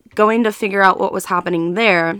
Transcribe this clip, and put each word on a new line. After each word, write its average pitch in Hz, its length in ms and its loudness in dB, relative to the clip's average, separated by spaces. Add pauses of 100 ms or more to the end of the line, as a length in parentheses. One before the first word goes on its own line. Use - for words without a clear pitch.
(140)
going 220 300 2
to 214 80 0
figure 196 320 -2
out 185 160 4
what 190 140 -2
was 185 120 -6
happening 175 480 -2
there, 180 460 0